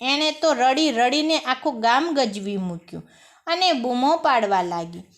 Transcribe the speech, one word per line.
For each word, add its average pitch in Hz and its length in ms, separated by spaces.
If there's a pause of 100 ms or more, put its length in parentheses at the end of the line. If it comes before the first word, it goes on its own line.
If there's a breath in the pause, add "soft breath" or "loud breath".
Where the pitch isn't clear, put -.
એણે 285 300
તો 302 220
રડી 269 380
રડીને 285 480
આખું 254 420
ગામ 269 320
ગજવી 208 440
મૂક્યું 170 520 (380 soft breath)
અને 349 260
બૂમો 254 440
પાડવા 226 440
લાગી, 170 420 (140 soft breath)